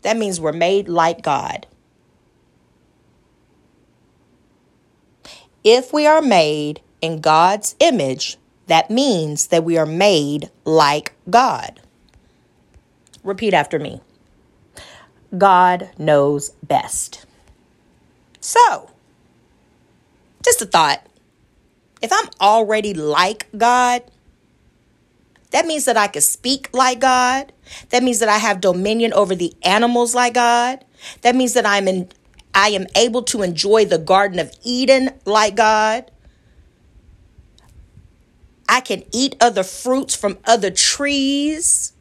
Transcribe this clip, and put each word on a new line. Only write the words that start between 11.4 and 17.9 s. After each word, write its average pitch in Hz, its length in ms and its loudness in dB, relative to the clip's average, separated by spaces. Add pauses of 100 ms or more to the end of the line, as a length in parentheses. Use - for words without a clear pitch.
Repeat 196 300 -4
after 156 240 0
me. 139 220 -8 (1400)
God 180 600 4
knows 147 540 0 (120)
best. - 600 -6 (1120)